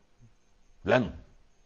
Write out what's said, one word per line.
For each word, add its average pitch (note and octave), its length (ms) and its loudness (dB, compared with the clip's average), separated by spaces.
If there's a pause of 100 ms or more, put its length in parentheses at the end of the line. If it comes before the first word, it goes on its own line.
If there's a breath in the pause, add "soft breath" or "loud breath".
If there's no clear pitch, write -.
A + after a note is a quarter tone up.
(840)
"لن". B2 280 2 (540)